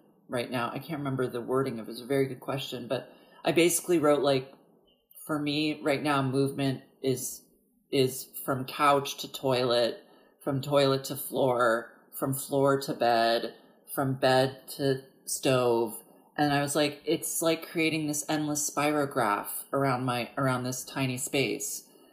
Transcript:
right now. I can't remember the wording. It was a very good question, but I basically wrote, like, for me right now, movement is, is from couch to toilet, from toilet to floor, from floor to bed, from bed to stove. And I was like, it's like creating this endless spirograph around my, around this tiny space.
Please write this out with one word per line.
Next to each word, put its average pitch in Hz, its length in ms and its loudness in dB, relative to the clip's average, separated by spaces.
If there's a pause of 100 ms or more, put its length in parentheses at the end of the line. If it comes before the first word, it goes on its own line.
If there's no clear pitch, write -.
(280)
right 123 220 -4
now. 120 220 -4
I 131 60 -8
can't 151 220 -8
remember 131 260 -2
the 117 140 -6
wording. 123 380 -2
It 107 80 -10
was 113 140 -12
a 120 60 -14
very 135 200 2
good 131 140 -10
question, 127 480 -8
but - 240 -6 (320)
I 165 80 2
basically 170 460 2
wrote, 147 240 4
like, 135 300 2 (760)
for 151 120 -2
me 151 440 -2
right 139 200 0
now, 143 200 0
movement 135 600 0 (200)
is, 127 400 -4 (500)
is 131 360 0 (160)
from 127 200 -2
couch 143 540 2
to 143 140 -10
toilet, 123 720 2 (400)
from 139 180 0
toilet 135 440 2
to 135 120 -8
floor, 120 760 2 (280)
from 135 160 0
floor 139 460 2
to 151 140 -6
bed, 117 600 2 (400)
from 135 200 0
bed 131 440 2 (180)
to 139 240 0 (240)
stove. 123 720 2 (400)
And 147 160 2
I 143 100 2
was 143 140 -2
like, 147 300 0
it's 156 340 -2
like 160 300 0
creating 160 360 0
this 147 220 -2
endless 151 420 -2
spirograph 139 760 0 (260)
around 135 320 2
my, 120 320 -2
around 127 280 0
this 127 200 -6
tiny 135 320 -4
space. 123 680 -2 (280)